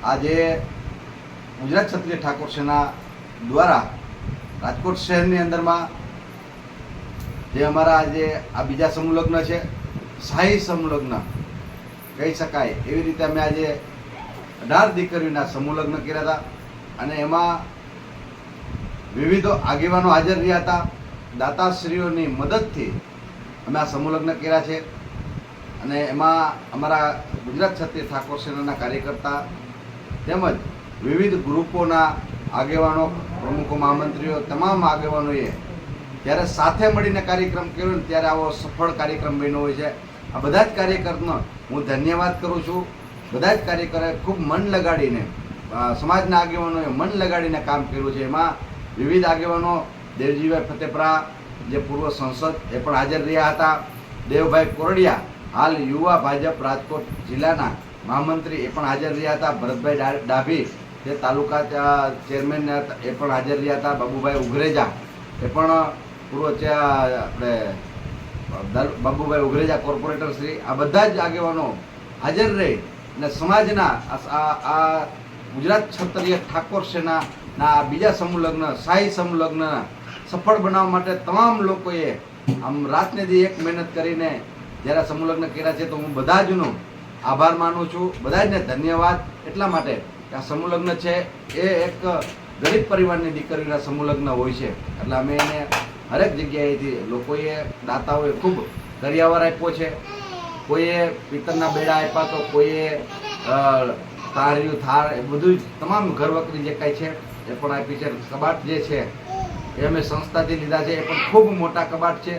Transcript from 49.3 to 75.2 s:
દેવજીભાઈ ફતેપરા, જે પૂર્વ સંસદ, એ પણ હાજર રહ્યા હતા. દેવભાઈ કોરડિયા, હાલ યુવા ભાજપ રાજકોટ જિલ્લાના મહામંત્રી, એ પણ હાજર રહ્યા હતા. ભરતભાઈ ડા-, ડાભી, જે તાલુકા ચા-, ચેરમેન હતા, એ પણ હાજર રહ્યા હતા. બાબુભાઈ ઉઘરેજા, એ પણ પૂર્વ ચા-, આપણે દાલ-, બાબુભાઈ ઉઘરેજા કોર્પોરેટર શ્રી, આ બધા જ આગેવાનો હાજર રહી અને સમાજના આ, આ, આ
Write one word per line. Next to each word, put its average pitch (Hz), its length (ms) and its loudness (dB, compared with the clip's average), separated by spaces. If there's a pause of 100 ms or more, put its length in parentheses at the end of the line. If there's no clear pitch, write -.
દેવજીભાઈ 147 440 2
ફતેપરા, 156 680 0 (420)
જે 139 60 -2
પૂર્વ 143 320 -2
સંસદ, 139 440 -2 (200)
એ 123 60 -2
પણ 139 160 0
હાજર 139 260 2
રહ્યા 156 280 4
હતા. 156 340 4 (460)
દેવભાઈ 160 360 6
કોરડિયા, 160 540 4 (340)
હાલ 156 240 4
યુવા 151 400 4
ભાજપ 147 440 0
રાજકોટ - 680 -4
જિલ્લાના 143 400 2 (380)
મહામંત્રી, 156 480 0
એ 127 120 -2
પણ 151 180 -2
હાજર 143 280 0
રહ્યા 151 200 0
હતા. 151 180 2
ભરતભાઈ 139 460 0
ડા-, 135 300 0
ડાભી, 131 360 2 (420)
જે 143 100 -4
તાલુકા 143 460 0
ચા-, 143 480 2 (200)
ચેરમેન 143 480 0
હતા, 139 260 -4
એ 120 80 -4
પણ 143 200 -2
હાજર 131 260 0
રહ્યા 143 200 0
હતા. 143 160 0
બાબુભાઈ 135 420 -2
ઉઘરેજા, 139 500 2 (580)
એ 120 40 -2
પણ 160 200 2 (640)
પૂર્વ 147 240 0
ચા-, 143 640 2
આપણે 113 560 -2 (1000)
દાલ-, 143 280 0
બાબુભાઈ 143 380 0
ઉઘરેજા 147 380 4
કોર્પોરેટર 147 540 -2
શ્રી, 143 280 -6
આ 127 140 -4
બધા 147 340 6
જ 180 100 2
આગેવાનો 165 580 0 (480)
હાજર 202 320 4
રહી 165 200 2
અને - 540 -8
સમાજના 196 540 4
આ, - 540 -2
આ, 151 160 2 (200)
આ 160 320 4 (500)